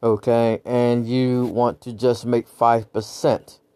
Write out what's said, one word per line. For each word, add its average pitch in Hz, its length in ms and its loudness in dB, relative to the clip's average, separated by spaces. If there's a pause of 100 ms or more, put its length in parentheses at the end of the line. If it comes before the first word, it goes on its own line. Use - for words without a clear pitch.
okay, 113 600 2
and 120 400 0
you 123 420 -2
want 117 340 -2
to 127 120 -12
just 117 320 -2
make 120 220 -2
five 117 460 0
percent, - 680 -4 (180)